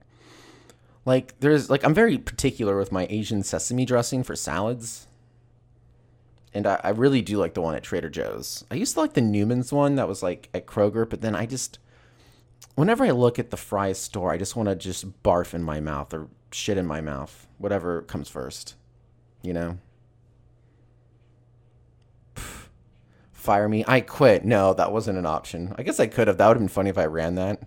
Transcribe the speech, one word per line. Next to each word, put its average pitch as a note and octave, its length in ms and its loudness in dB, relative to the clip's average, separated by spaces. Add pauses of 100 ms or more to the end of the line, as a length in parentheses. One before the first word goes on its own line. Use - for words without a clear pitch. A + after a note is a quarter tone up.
(1040)
Like, C3 340 0
there's, C#3+ 320 4
like, C3+ 120 4
I'm D3+ 120 4
very G#3 240 4
particular G#2 580 0
with G2 140 -2
my F#2 180 0
Asian G#2 320 -2
sesame B2 420 -4
dressing B2+ 380 0
for D2 140 -8
salads. A2 720 -6 (1500)
And G#2 140 -2
I, G2 160 2
I F#2+ 60 0
really B2 340 4
do G#2 140 -2
like F2 180 0
the F#2 60 -2
one E2 120 -2
at B1+ 80 -6
Trader E2 280 -6
Joe's. - 600 -8
I B2 60 -6
used F#3 180 -2
to E4 80 0
like D4+ 120 0
the C3+ 80 4
Newman's A2+ 520 0
one C#3+ 220 2
that A#2 120 0
was, G2 140 -6
like, F2+ 320 -4
at F2+ 140 -8
Kroger, A2 400 2
but - 140 -8
then A2 140 -2
I F2+ 100 -2
just, - 340 -8 (960)
whenever A3 280 2
I G3 80 4
look B2 260 4
at - 140 -6
the F#2+ 60 -8
Fry's G2 420 -2
store, F#2 320 -4
I E2 60 -2
just F#2+ 180 -6
wanna G#2 200 0
just F#2+ 460 -10
barf F2 320 2
in E2+ 80 -4
my D2+ 180 -4
mouth D2+ 340 -6
or D#2 140 -10 (240)
shit - 260 -4
in F2+ 100 -2
my D2+ 140 -6
mouth, D2 460 -10 (100)
whatever F2+ 440 -2
comes - 280 -10
first, - 460 -12 (680)
you F2+ 100 -6
know? E2+ 240 -6 (2500)
Pff, - 340 -14 (640)
fire G#2 380 0
me. G#2+ 180 0
I B2+ 140 4
quit. - 420 4
No, G2 300 6
that F2+ 180 2
wasn't G#2 280 -2
an F2 60 -2
option. E2 520 -6
I B2 60 -8
guess G3+ 160 -2
I A#2+ 80 4
could A2 200 0
have. G2 100 4
That G#2 100 6
would A#2 100 8
have A2+ 40 -2
been F#2+ 60 0
funny G2 220 0
if F2 80 -2
I E2 80 4
ran E2 300 -2
that. F#2+ 320 -4